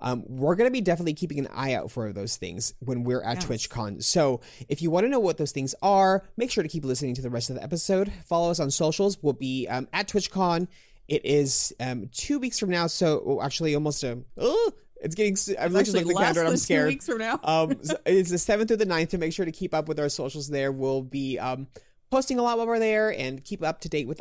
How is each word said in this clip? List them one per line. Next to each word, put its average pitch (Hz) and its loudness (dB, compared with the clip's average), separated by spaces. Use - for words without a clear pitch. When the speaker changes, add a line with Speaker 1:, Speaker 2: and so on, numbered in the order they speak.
Speaker 1:
um, 123 -2
we're 135 2
gonna 240 4
be 254 -2
definitely 170 0
keeping 151 -6
an 139 -2
eye 131 -2
out 110 -4
for 110 -6
those 98 -6
things 90 -4
when 120 -4
we're 123 0
at 107 -2
Speaker 2:
Yes. 180 -4
Speaker 1:
TwitchCon. 107 -6
So 139 2
if 143 -4
you 165 0
wanna 185 4
know 269 2
what 185 2
those 147 -2
things 135 -4
are, 190 4
make 240 -2
sure - 0
to 160 -2
keep 147 -6
listening 127 -2
to 127 -8
the 123 -4
rest 120 -4
of 127 -6
the - -10
episode. 190 0
Follow 170 2
us 165 0
on 139 0
socials. 170 0
We'll 143 2
be, 131 -4
um, 127 -4
at 196 -2
TwitchCon. 180 0
It 147 -2
is, 143 2
um, 123 -6
two - -2
weeks 247 -2
from 196 -2
now, 170 2
so, 160 2
oh, 123 0
actually 147 0
almost 147 0
a, 123 -6
oh, 392 2
it's 170 -4
getting 208 4
s-, - 0
I'm 196 0
Speaker 2:
It's - -6
Speaker 1:
looking 175 2
at 202 6
Speaker 2:
actually 185 4
Speaker 1:
the 175 2
calendar 170 4
and 165 4
I'm - 4
Speaker 2:
less - 2
than 170 2
two 151 6
Speaker 1:
scared. 151 4
Speaker 2:
weeks 269 0
from 240 -2
now. 226 -2
<laughs> - -10
Speaker 1:
Um, 160 2
so 311 -2
it's 185 4
the 175 0
seventh 220 2
through 226 4
the 214 2
ninth, 165 0
so 185 -2
make 165 -2
sure 196 -2
to 165 -4
keep 170 -6
up 156 0
with 151 -4
our 147 2
socials 143 -6
there. 139 0
We'll 135 0
be, 135 -4
um, 127 -4
posting 262 0
a 240 2
lot 240 2
while 226 0
we're 233 0
there 220 2
and 131 -6
keep - -8
up 160 -4
to 160 -8
date 151 -2
with 147 -8